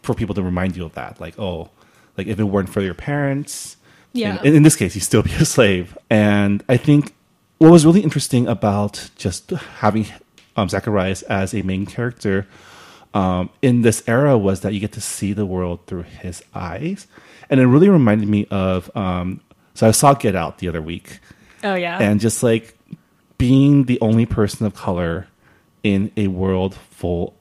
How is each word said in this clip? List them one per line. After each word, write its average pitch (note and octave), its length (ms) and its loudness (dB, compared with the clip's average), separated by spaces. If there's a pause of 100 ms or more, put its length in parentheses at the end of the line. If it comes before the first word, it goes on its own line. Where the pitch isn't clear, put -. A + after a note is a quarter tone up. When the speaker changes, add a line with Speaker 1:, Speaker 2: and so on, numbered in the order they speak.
Speaker 1:
for A#2+ 100 -4
people G#2 220 -6
to G2 80 -4
remind F2+ 340 -4
you E2+ 80 -10
of D#2+ 80 -16
that. - 260 -14
Like, E2+ 200 -16
"Oh, F2+ 300 -10 (480)
like, F#2+ 100 -8
if G#2 120 -6
it A2 40 0
weren't G2 260 -2
for G#2 120 -4
your F#2 120 -4
parents," C#3+ 840 -6 (360)
Speaker 2:
Yeah. G2+ 300 -4
Speaker 1:
in, D3 140 6
in D3 60 8
this D3+ 120 6
case, F#2+ 180 -4
you'd G2+ 80 -8
still G#2+ 220 0
be - 100 -2
a D#3+ 120 0
slave. F#2+ 520 0 (140)
And G2+ 580 2
I B2 80 2
think D3 360 2 (440)
what D#3+ 140 10
was D#3+ 160 8
really F3+ 140 6
interesting C3 460 0
about G#2 680 -2
just - 340 -8 (300)
having, G#2+ 260 0 (500)
um, G2 140 -2
Zacharias F#2+ 540 -2
as G2 320 -4
a G2 80 -4
main F#2+ 240 -4
character, A2 580 -4 (680)
um, F#2 340 -2 (140)
in B2 180 2
this A2+ 240 2
era C3 320 2
was F#2+ 240 0
that G#2 140 -6
you G2 40 -6
get G#2 120 -6
to G#2+ 100 -14
see - 320 -6
the G2+ 140 -4
world F2+ 400 -6
through F2+ 160 -12
his - 400 -16 (100)
eyes. F#2+ 540 -10 (420)
And C3+ 100 2
it B2+ 60 6
really D3 240 6
reminded A2 400 4
me G#2 220 0
of, F#2+ 440 -2
um, F#2 460 -6 (320)
so A2+ 140 2
I A2 40 6
saw C#3 220 4
Get G#2 220 0
Out E2 240 -6
the F#2 80 -6
other D#2+ 160 -6
week. - 360 -14 (440)
Speaker 2:
Oh, G3+ 100 -2
yeah. F3 260 -4
Speaker 1:
And G#2 200 2
just, A2+ 240 -2
like, A2+ 340 -2 (640)
being C3+ 460 4
the B2 160 -2
only A2+ 240 2
person G#2+ 400 -2
of G2 100 -4
color F2 520 -6 (560)
in G2+ 340 -2
a G#2 100 -2
world F#2 480 -2 (160)
full F2 500 -6